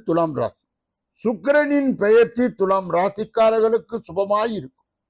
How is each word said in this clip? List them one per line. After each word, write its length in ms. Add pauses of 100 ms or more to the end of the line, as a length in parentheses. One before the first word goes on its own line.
துலாம் 380
ராசி. 240 (600)
சுக்கிரனின் 720
பெயர்ச்சி 480 (100)
துலாம் 360
ராசிக்காரர்களுக்கு 1120
சுபமாய் 520
இருக்கும். 340 (240)